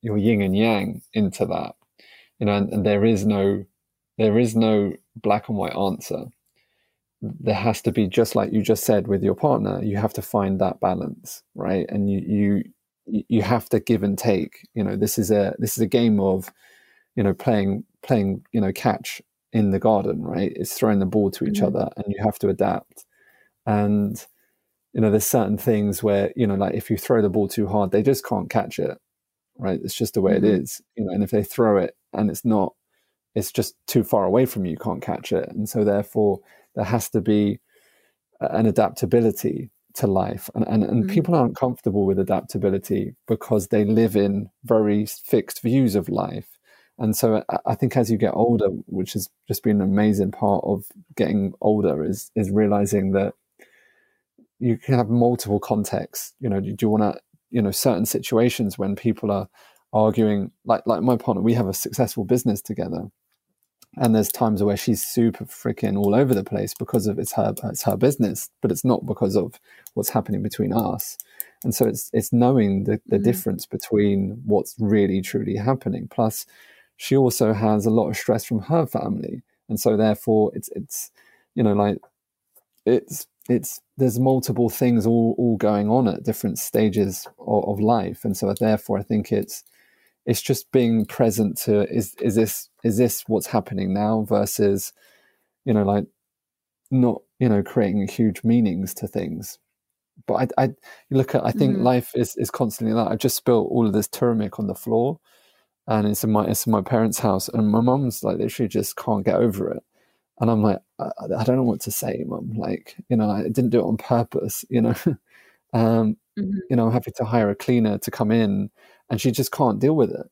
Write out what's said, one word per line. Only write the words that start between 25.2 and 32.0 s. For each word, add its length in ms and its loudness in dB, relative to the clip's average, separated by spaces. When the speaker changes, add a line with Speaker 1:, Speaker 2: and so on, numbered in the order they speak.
Speaker 1:
certain 320 2
things 460 0
where, 340 2
you 100 2
know, 100 0
like, 180 0
if 160 -6
you 80 0
throw 240 2
the 80 2
ball 180 0
too 200 -2
hard, 220 0
they 120 2
just 240 0
can't 240 -4
catch 280 -4
it, 200 -4
right? 260 -2
It's 120 -8
just 200 -4
the 60 2
way 140 4
Speaker 2:
Mm-hmm. 100 2
Speaker 1:
it 0 -
is, 380 0
you 100 -6
know, 80 -4
and 120 0
if 60 -6
they 120 0
throw 360 2
it 180 -2